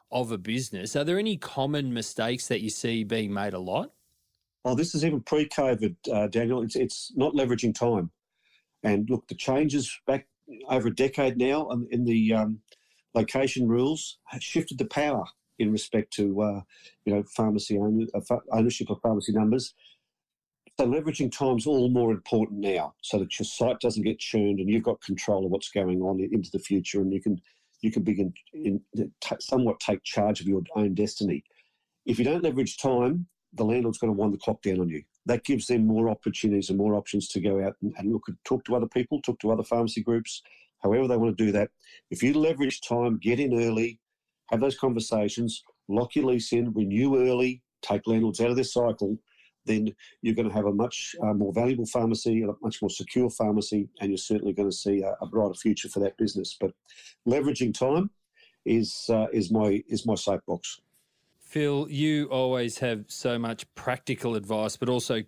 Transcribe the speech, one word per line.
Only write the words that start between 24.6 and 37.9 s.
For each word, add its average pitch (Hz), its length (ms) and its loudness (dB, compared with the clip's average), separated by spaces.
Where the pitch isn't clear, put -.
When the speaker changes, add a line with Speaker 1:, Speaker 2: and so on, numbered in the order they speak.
Speaker 2:
you've 113 160 2
got 117 180 -2
control 95 440 -2
of 90 60 -2
what's - 180 -2
going 92 320 0
on 95 180 0
in, 98 140 -2
into 101 180 0
the 92 80 -4
future 98 420 0
and 95 120 0
you 95 80 -2
can, 101 180 0
you 110 100 2
can 113 100 0
begin 92 320 0
in, - 280 -2
t-, - 440 -6
somewhat 127 400 0
take 101 240 -2
charge 104 380 0
of 87 60 -4
your 98 160 2
own 104 200 2
destiny. 101 480 0
If 113 120 2
you 120 80 2
don't 165 180 2
leverage 135 340 0
time, 135 500 2
the 117 100 -2
landlord's 113 360 2
gonna 113 140 2
wind 101 200 2
the - 60 -4
clock - 240 -4
down 92 160 0
on 87 100 0
you. 76 140 -6
That 120 160 0
gives 127 240 0
them 117 180 4
more 110 240 4
opportunities 101 600 0
and 95 80 2
more 104 180 2
options 101 340 -2
to 104 100 -4
go 98 240 2
out 98 200 -2
and, - 140 -4